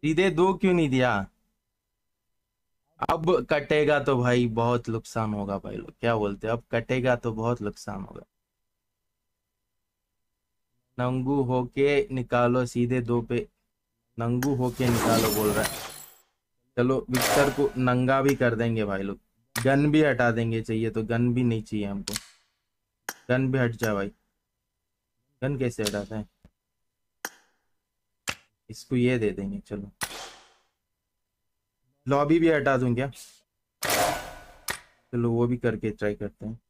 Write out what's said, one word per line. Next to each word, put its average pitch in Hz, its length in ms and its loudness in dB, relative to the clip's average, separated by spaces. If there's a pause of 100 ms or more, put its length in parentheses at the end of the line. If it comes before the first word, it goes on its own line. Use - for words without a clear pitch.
सीधे 160 280 4
दो 180 220 4
क्यों 185 200 2
नहीं 165 160 4
दिया? 127 220 4 (1900)
अब 160 520 0
कटेगा 151 480 2
तो 139 180 2
भाई 123 320 2
बहुत 117 400 0
नुकसान 110 440 -4
होगा 101 240 -4
भाई 104 180 -10
लोग, - 160 -12
क्या 117 240 0
बोलते 104 320 -2
हैं? 113 60 2
अब 120 180 -4
कटेगा 123 440 0
तो 120 180 -4
बहुत 117 280 -2
नुकसान 104 400 -8
होगा। - 220 -14 (2750)
नंगू 127 460 0
होके 135 680 2
निकालो 123 540 2
सीधे 120 360 0
दो 120 200 0
पे, 117 260 -4 (680)
नंगू 123 380 0
होके 123 340 -2
निकालो 113 460 2
बोल 107 140 2
रहा 104 140 0
है। - 280 -8 (880)
चलो 127 320 0
विक्टर 127 420 2
को 139 180 0 (100)
नंगा 127 420 2
भी 139 140 2
कर 120 200 0
देंगे 113 300 -2
भाई 98 180 -4
लोग, 98 160 -8 (360)
गन 139 360 2
भी 156 120 6
हटा 123 280 2
देंगे, 113 300 0
चाहिए 110 280 -2
तो 113 160 -4
गन 117 280 2
भी 123 100 0
नहीं 113 200 0
चाहिए 107 220 -4
हमको। 101 280 -8 (1160)
गन 127 220 2
भी 135 60 0
हट 123 160 2
जा 110 200 -2
भाई, 98 140 -2 (1300)
गन 135 180 -4
कैसे 120 240 -2
हटाते 104 320 -4
हैं? 107 140 -8 (2500)
इसको - 260 -8
ये 123 240 2
दे 107 120 2
देंगे। 98 280 -6
चलो 101 320 -12 (2250)
लॉबी 143 320 4
भी 165 100 4
हटा 139 280 2
दूं 123 180 2
क्या? 131 120 -2 (760)
चलो - 1500 -4
वो 117 160 2
भी 123 100 0
करके 113 340 -2
try 104 240 -2
करते 104 300 -10
हैं। 110 140 -10 (100)